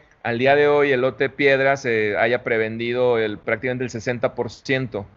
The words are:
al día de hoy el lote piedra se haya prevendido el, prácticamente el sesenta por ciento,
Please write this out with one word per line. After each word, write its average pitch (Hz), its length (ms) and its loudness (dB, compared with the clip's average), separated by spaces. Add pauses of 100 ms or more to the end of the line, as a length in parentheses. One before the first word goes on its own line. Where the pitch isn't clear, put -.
(240)
al 117 160 -4
día 135 160 4
de 147 120 4
hoy 147 240 4
el 127 100 2
lote 131 280 -2
piedra 139 480 2
se 110 400 -2
haya 120 260 2
prevendido 117 760 0
el, 107 180 -4
prácticamente 123 480 -4
el 117 60 -10
sesenta 120 420 -4
por 120 160 -6
ciento, 131 560 -6 (120)